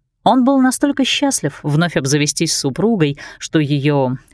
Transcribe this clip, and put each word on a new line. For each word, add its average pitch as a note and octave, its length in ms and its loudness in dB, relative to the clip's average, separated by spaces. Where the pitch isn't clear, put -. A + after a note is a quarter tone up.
Он B3 200 4
был C4+ 160 4
настолько C4 460 0
счастлив - 580 -2
вновь D#3 340 0
обзавестись D3 560 0
супругой, D#3 640 0
что - 200 -2
её C#3 580 0